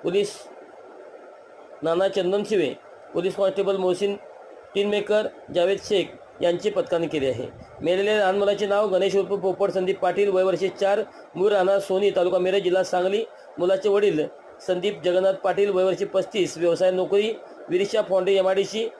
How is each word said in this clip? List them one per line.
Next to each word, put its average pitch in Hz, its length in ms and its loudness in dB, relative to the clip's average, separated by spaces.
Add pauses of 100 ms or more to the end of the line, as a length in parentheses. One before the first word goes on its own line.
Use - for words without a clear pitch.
पोलीस 196 320 -2 (1500)
नाना 170 240 0
चंदनशिवे, 190 680 0 (400)
पोलीस 175 220 -2
कॉन्स्टेबल 190 420 0
मोहसिन 185 380 0 (600)
टिनमेकर, 208 520 0 (280)
जावेद 180 280 2
शेख 196 220 0 (360)
यांचे 175 280 0
पथकाने 170 380 -2
केले 143 200 -2
आहे. 123 200 -4 (340)
मेलेल्या 196 360 0
लहान 196 200 2
मुलाचे 202 300 0
नाव 202 200 2
गणेश 185 280 2
उर्फ 190 120 2
पोपट 190 440 0
संदीप 190 280 -2
पाटील, 196 300 0
वय 185 140 2
वर्षे 190 240 0
चार, 202 340 0 (340)
मूळ 190 160 2
राहणार 196 280 4
सोनी, 196 300 0
तालुका 185 280 2
मिरज, 185 240 2
जिल्हा 180 220 2
सांगली. 185 400 0 (340)
मुलाचे 185 320 2
वडील 196 300 4 (480)
संदीप 180 360 -2
जगन्नाथ 185 300 2
पाटील, 190 360 0
वय 185 140 2
वर्षे 190 220 0
पस्तीस, 185 520 0
व्यवसाय 175 340 2
नोकरी 190 400 0 (380)
विरिशा 196 320 0
फॉन्डे 190 320 0
एमआयडीसी 196 540 0 (120)